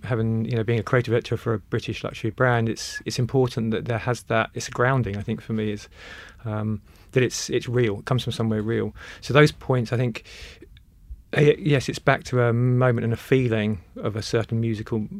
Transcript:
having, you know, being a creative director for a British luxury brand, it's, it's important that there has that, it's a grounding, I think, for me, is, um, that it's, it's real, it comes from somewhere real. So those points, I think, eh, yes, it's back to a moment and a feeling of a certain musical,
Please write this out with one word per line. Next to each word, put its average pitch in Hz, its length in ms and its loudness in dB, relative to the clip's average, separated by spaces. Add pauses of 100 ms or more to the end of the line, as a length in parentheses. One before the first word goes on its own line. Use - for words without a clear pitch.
having, 113 420 0
you 123 100 -2
know, 113 80 0
being 117 160 2
a 101 40 -2
creative 123 280 2
director 117 260 0
for 117 180 -2
a 104 40 -4
British - 440 -6
luxury - 260 -6
brand, 117 400 2
it's, - 360 -8
it's 113 120 -4
important 123 540 0
that 104 140 -2
there 113 120 -2
has 120 260 -4
that, 113 300 0
it's - 140 -8
a - 40 -12
grounding, 123 460 2
I 104 40 -4
think, 110 200 -6
for - 120 -6
me, 107 180 -2
is, 104 160 -10 (580)
um, 107 360 -4 (320)
that 131 100 4
it's, - 260 -2
it's 127 180 -2
real, 117 320 2
it - 60 -16
comes 127 180 2
from 117 100 -4
somewhere 110 280 0
real. 107 320 -2 (280)
So - 120 -4
those 151 180 8
points, 127 400 -2
I 120 60 0
think, 120 260 -2 (1120)
eh, 147 240 6
yes, 143 320 0
it's - 100 -6
back 135 260 2
to 123 180 2
a 117 100 4
moment 123 500 2
and 117 100 0
a 113 40 0
feeling 110 640 2 (140)
of 110 200 -4
a 107 60 -2
certain 117 400 -2
musical, 113 460 -2 (120)